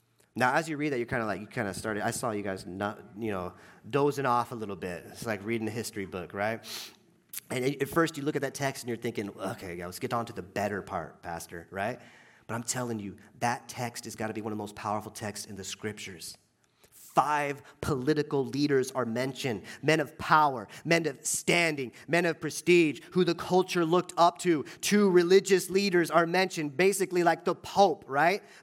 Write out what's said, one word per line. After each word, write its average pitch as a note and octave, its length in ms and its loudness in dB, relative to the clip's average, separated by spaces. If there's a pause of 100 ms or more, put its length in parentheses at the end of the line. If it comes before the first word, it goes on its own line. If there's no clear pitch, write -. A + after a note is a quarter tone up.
(360)
Now, B2 180 4
as D#3+ 160 0
you D3+ 80 -6
read D3+ 120 -2
that, C3+ 80 -2
you're A#2 100 -2
kinda A#2+ 180 -2
like, G2 160 -4
you G#2 60 -14
kinda G#2 280 -4
started, G#2+ 280 -4
I A2 80 0
saw B2 180 -4
you G#2 140 -4
guys F#2+ 220 -6
not, G2+ 340 -6 (180)
you A2 140 -4
know, F2+ 220 -6 (340)
dozing C#3 380 0
off A#2+ 260 2
a B2+ 40 -10
little G#2 200 -6
bit. F2 340 -8
It's - 160 -12
like G#2 180 -4
reading A2+ 240 -2
a G#2 40 -4
history G#2+ 340 -8
book, F2 280 -10
right? G#2+ 300 -4 (880)
And E3 140 -4
at, C#3 180 -2
at C3+ 80 -4
first D#3+ 280 0
you C#3 60 -10
look C#3+ 120 -2
at C3+ 60 -4
that C3+ 120 -6
text C#3 300 -4
and A#2+ 60 -8
you're A#2 80 -4
thinking, A2 320 -6
"Okay, F#2 480 -8
yeah, F2 80 -8
let's F#2 140 -10
get A#2+ 140 -6
on A#2 120 -2
to G2+ 80 -14
the F#2+ 100 -10
better G2+ 400 -4
part, E2 400 -8
Pastor," E2+ 480 -12
right? G2+ 280 -6 (460)
But A2+ 80 -10
I'm A#2 100 -6
telling A#2 360 -6
you, G2 160 -10 (240)
that A#2+ 280 -2
text A#2+ 360 -8
has G#2+ 120 -12
gotta A2 180 -6
be G#2+ 80 -8
one G#2+ 100 -6
of G#2+ 60 -6
the G#2+ 40 -6
most G#2 140 -10
powerful G#2+ 360 -4
texts - 360 -10
in G#2 80 -14
the F#2+ 80 -12
scriptures. G2 760 -12 (540)
Five C#3+ 720 0 (180)
political C#3+ 640 0
leaders C3+ 460 2
are B2+ 140 0
mentioned, B2 580 -4 (180)
men D#3 180 4
of C#3 200 -6
power, C#3+ 480 4 (180)
men E3 220 2
of C#3 180 -8
standing, D#3 680 0 (160)
men E3+ 180 4
of E3 140 0
prestige, E3 600 4 (120)
who F3+ 120 4
the E3+ 100 2
culture F3 520 2
looked F3 320 2
up E3+ 220 6
to. D#3 260 2 (160)
Two G3+ 280 6
religious F3+ 640 6
leaders F3+ 400 2
are E3 160 6
mentioned, E3 500 0
basically F#3 460 2
like E3 200 4
the F3+ 120 0
Pope, - 520 2
right? D#3+ 360 2 (200)